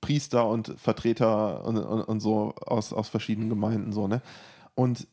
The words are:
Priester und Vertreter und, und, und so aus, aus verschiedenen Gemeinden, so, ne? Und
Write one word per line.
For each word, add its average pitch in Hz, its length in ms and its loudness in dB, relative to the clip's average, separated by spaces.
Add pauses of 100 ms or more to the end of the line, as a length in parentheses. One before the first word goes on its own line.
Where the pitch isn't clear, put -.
Priester 127 460 2
und 110 300 -2
Vertreter 107 880 2
und, 113 120 0
und, 110 260 -2
und 110 160 -2
so 107 340 0 (120)
aus, 113 280 0
aus 107 160 -2
verschiedenen 110 400 -2
Gemeinden, 107 440 0
so, 104 140 0
ne? 117 140 0 (540)
Und 127 380 0